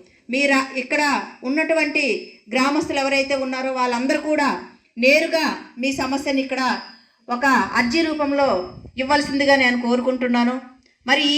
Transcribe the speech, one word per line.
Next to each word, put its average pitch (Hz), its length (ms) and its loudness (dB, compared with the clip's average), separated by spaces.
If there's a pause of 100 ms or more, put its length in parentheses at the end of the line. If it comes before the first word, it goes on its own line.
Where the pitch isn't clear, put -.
(340)
మీరు 277 240 2 (240)
ఇక్కడ 294 200 -2 (480)
ఉన్నటువంటి 302 540 0 (500)
గ్రామస్తులు 285 500 0
ఎవరైతే 269 420 0
ఉన్నారో 262 340 -4
వాళ్ళందరూ 254 400 0 (100)
కూడా 285 200 2 (560)
నేరుగా 311 400 4 (360)
మీ 269 80 -2 (120)
సమస్యని 269 440 -2
ఇక్కడ 262 160 -4 (640)
ఒక 240 180 -2 (340)
అర్జీ 247 300 2
రూపంలో 277 400 0 (540)
ఇవ్వాల్సిందిగా 277 600 2
నేను 247 240 2
కోరుకుంటున్నాను. 240 680 0 (540)
మరి 294 160 4 (120)